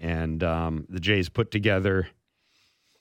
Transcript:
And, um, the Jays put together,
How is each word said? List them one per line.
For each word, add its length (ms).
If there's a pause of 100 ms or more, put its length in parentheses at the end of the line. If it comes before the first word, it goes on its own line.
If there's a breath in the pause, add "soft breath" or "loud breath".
And, 420
um, 460
the 100
Jays 300
put 220
together, 580 (920)